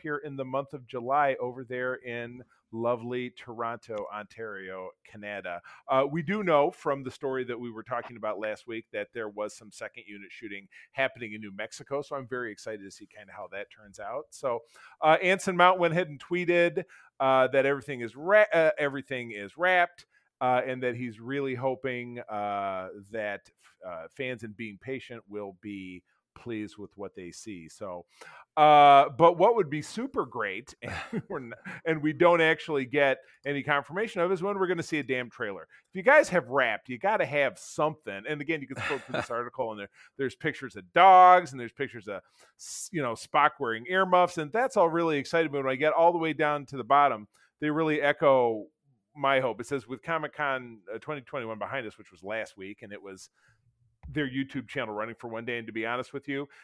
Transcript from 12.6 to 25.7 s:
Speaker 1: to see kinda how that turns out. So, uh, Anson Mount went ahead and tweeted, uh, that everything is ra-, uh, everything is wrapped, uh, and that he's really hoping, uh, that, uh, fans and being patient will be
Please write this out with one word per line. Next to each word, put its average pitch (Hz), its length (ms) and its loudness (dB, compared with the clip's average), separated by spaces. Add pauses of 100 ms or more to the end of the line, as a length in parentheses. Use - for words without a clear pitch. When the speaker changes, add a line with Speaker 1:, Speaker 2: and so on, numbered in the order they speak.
Speaker 1:
to 98 80 -18
see - 140 -20
kinda 101 260 -20
how 104 220 -14
that 101 180 -8
turns 107 300 -20
out. 120 300 -8
So, 120 320 -4 (380)
uh, 160 220 6
Anson 185 320 0
Mount 180 240 6
went 170 140 2
ahead 170 160 0
and 143 120 -16
tweeted, 170 640 0 (380)
uh, 131 260 6
that 135 180 4
everything 139 360 -2
is 117 160 -10
ra-, 196 260 6 (100)
uh, 160 240 6
everything 135 540 -4
is 101 260 -12
wrapped, 180 480 2 (360)
uh, 127 240 4
and 127 180 -6
that 123 120 -2
he's 117 260 -10
really 135 340 -6
hoping, 123 640 -6 (100)
uh, 101 600 -6 (220)
that, 104 380 -8 (380)
uh, 82 220 -12
fans 127 340 -10
and 107 140 -14
being 107 200 -12
patient 127 520 -12
will 101 320 -10
be 95 420 -14 (320)